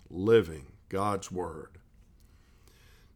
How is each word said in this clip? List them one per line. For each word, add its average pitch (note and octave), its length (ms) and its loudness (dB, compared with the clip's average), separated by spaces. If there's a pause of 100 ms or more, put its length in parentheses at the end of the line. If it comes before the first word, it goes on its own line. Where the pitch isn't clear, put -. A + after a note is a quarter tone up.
living F2 600 4 (180)
God's G2 420 -2
Word. E2+ 460 -8 (1400)